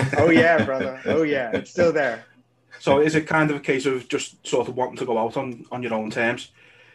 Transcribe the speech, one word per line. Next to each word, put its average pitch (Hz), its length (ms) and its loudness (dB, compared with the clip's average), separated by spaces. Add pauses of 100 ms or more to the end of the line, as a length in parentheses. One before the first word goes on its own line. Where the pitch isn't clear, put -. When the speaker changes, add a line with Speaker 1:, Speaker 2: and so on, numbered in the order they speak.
Speaker 1:
<laughs> 139 180 0
Speaker 2:
Oh, 156 120 6
yeah, 165 340 6
brother. 131 420 -4
Oh, 160 160 2
yeah. 139 300 -2
It's - 180 -4
still 170 220 2
there. 135 320 -2 (560)
Speaker 3:
So 143 200 4
is 156 140 4
it 156 120 0
kind 156 240 2
of 143 60 -4
a 139 40 -10
case 135 260 -2
of 127 220 -2
just - 380 -8
sort 123 220 -2
of 123 80 -10
wanting 120 220 -4
to 127 80 -6
go 113 120 0
out 113 180 -2
on, 120 360 -8
on 123 100 -8
your 113 120 -4
own 110 160 -4
terms 120 420 -2 (420)